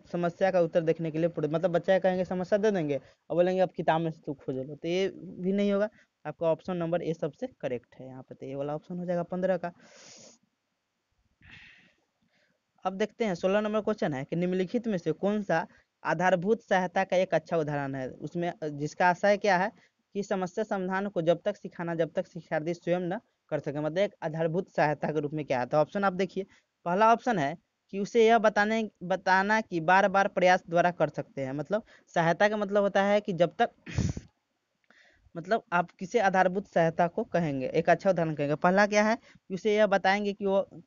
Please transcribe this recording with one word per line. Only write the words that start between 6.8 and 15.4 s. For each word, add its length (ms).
ए 120
सबसे 340
करेक्ट 340
है 120
यहाँ 160
पे, 120
तो 100
ये 100
वाला 200
ऑप्शन 220
हो 80
जाएगा 180
पन्द्रह 340
का। 140
अब 80
देखते 320
हैं 100
सोलह 260
नंबर 200
क्वेश्चन 320
है 100
कि 120
निम्नलिखित 520
में 100
से 140
कौन 320